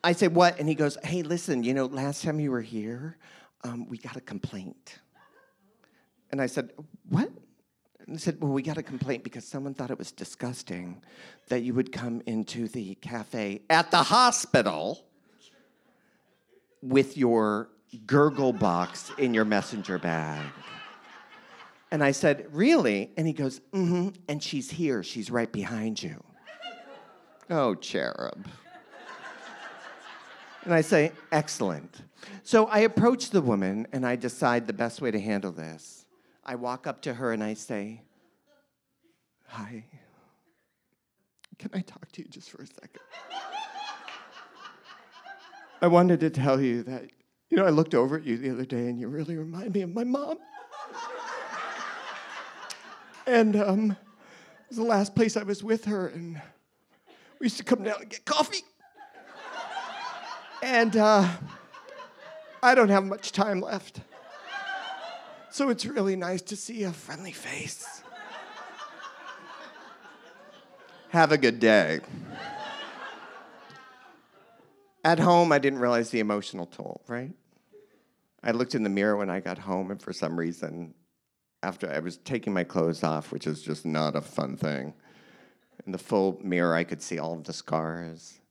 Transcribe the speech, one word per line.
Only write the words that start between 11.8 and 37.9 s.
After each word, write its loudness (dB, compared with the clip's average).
come -6
into -4
the -8
cafe -8
at 6
the 6
hospital 4
with 4
your 4
gurgle 6
box 0
in 2
your 4
messenger -2
bag." -4
And 2
I 6
said, 2
"Really?" 4
And 0
he 2
goes, -2
"Mm-hmm, 2
and -4
she's -6
here. 0
She's -8
right 0
behind -4
you." -10
Oh, 2
cherub. -6
And 2
I 8
say, 6
"Excellent." -2
So 6
I 4
approach 4
the 6
woman, 0
and -2
I 2
decide 0
the -6
best -4
way -2
to 0
handle -2
this. -14
I -8
walk -6
up -8
to -6
her, -2
and -2
I -4
say, -8